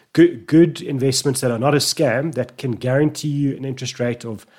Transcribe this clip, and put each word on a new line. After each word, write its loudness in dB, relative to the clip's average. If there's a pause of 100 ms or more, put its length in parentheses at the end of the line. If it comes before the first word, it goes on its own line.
(120)
good, 4
good 4
investments -2
that 0
are -2
not 2
a 4
scam 0
that -6
can -4
guarantee 0
you -2
an -12
interest -8
rate -4
of, -12 (120)